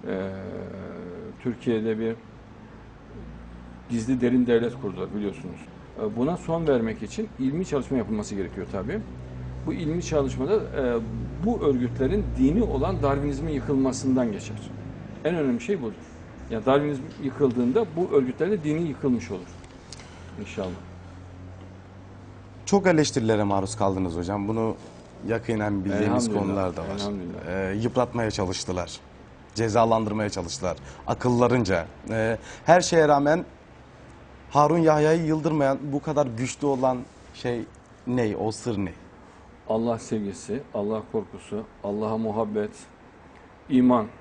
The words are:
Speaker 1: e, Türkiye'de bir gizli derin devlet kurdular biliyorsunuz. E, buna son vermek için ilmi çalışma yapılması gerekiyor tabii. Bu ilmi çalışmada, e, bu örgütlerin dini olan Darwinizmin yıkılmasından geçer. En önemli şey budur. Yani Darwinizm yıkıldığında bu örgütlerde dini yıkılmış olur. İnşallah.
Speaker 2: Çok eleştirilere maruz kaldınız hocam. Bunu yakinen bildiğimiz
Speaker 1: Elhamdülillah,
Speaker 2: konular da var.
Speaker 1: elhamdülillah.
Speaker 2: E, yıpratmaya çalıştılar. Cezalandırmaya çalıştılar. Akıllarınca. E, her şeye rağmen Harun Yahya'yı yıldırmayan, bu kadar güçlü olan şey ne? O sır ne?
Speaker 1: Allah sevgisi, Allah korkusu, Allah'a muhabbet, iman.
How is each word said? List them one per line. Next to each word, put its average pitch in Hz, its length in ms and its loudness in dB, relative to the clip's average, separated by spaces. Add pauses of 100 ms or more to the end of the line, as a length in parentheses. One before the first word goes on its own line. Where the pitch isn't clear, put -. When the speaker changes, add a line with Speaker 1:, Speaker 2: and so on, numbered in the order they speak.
Speaker 1:
e, 95 220 -4 (1120)
Türkiye'de 113 560 0
bir 113 160 -2 (1700)
gizli 120 320 0
derin 123 260 4
devlet 117 340 2
kurdular 92 340 -6
biliyorsunuz. 95 440 -6 (440)
E, 104 140 -2
buna 151 200 0
son 165 300 -2
vermek 123 360 2
için 214 260 -6 (100)
ilmi 143 260 0
çalışma 135 320 -2
yapılması 107 380 -2
gerekiyor 92 360 -4
tabii. 110 280 -4 (680)
Bu 160 80 -2
ilmi 170 300 -2
çalışmada, 139 520 2
e, 139 400 0 (500)
bu 233 160 0
örgütlerin 131 640 2 (120)
dini 151 260 6
olan 160 400 0
Darwinizmin 143 500 0
yıkılmasından 131 760 2
geçer. - 240 -8 (680)
En 170 100 2
önemli 127 260 2
şey 196 200 -2
budur. 107 120 -4 (560)
Yani 113 160 -4
Darwinizm 147 360 4 (220)
yıkıldığında 131 600 2 (100)
bu 180 220 0
örgütlerde 156 460 2
dini 151 240 0
yıkılmış 120 440 0
olur. 92 80 -6 (1040)
İnşallah. 98 280 -6 (2000)
Speaker 2:
Çok 190 220 6
eleştirilere 117 560 6
maruz 98 320 2
kaldınız 95 400 2
hocam. 98 320 -2
Bunu 113 280 0 (520)
yakinen 107 580 0
bildiğimiz 101 220 2 (200)
Speaker 1:
Elhamdülillah, 104 140 2
Speaker 2:
konular 95 360 0
da 82 40 -6
var. 92 60 -6 (120)
Speaker 1:
elhamdülillah. 95 720 -4
Speaker 2:
E, 101 40 -2
yıpratmaya 113 560 0
çalıştılar. 90 680 -4 (560)
Cezalandırmaya 110 760 4
çalıştılar. 87 480 -4 (300)
Akıllarınca. 120 760 4 (240)
E, 113 280 0 (280)
her 175 160 8
şeye 160 260 6
rağmen 147 380 4 (1040)
Harun 147 280 6
Yahya'yı 160 480 6
yıldırmayan, 151 520 2 (140)
bu 143 100 0
kadar 147 260 2 (100)
güçlü 127 300 -2
olan 131 300 2 (360)
şey 120 280 -4 (460)
ne? 120 300 2
O 107 140 -2
sır 107 260 -4
ne? 92 140 -2 (800)
Speaker 1:
Allah 113 300 0
sevgisi, 101 600 -6 (120)
Allah 107 280 -2 (100)
korkusu, 104 520 -6 (200)
Allah'a 110 340 -2
muhabbet, 107 540 -2 (1000)
iman. 123 360 6 (160)